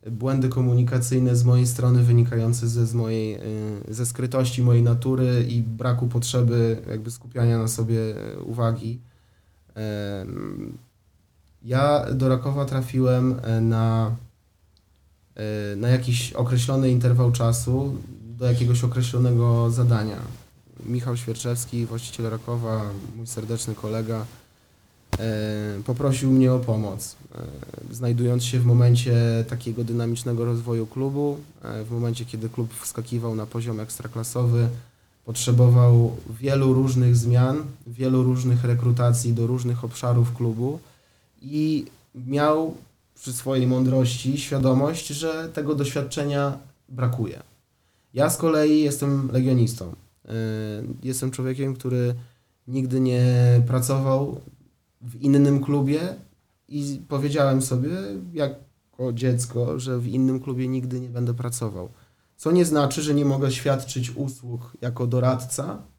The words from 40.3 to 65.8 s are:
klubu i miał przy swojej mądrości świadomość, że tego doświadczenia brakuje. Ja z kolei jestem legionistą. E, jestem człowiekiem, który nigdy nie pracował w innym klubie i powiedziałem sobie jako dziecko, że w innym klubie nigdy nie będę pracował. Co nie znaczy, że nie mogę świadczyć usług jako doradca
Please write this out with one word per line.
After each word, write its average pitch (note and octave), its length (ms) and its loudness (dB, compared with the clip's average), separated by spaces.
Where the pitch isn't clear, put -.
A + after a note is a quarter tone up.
klubu B2 460 -2
i D3+ 440 -2
miał D3 640 0
przy - 180 -10
swojej C3 340 0
mądrości B2+ 720 2
świadomość, C3+ 680 0
że D#3+ 460 -6
tego D3 220 -2
doświadczenia C#3+ 840 -2
brakuje. A#2+ 500 -2
Ja C#3+ 160 2
z E3+ 80 -4
kolei D3+ 440 4
jestem C#3 500 0
legionistą. B2 600 2
E, - 60 -14
jestem C3 280 -4
człowiekiem, C3 420 -4
który B2 420 -2
nigdy C3 320 -2
nie B2 240 4
pracował C3+ 760 0
w A#2+ 200 -14
innym C#3 420 4
klubie C#3+ 360 0
i C#3+ 380 -6
powiedziałem C#3 540 0
sobie B2+ 280 -2
jako C3+ 800 -6
dziecko, B2 640 -2
że B2+ 200 -4
w A#2+ 80 -4
innym C3 320 0
klubie B2+ 280 -6
nigdy B2+ 320 -4
nie B2+ 100 -10
będę A#2+ 240 -2
pracował. A#2+ 560 -6
Co D#3+ 140 0
nie F3 140 6
znaczy, D3+ 360 2
że D3+ 120 0
nie C#3+ 120 2
mogę C3+ 260 2
świadczyć C3 640 -4
usług B2 640 -10
jako B2 260 -4
doradca B2+ 720 -2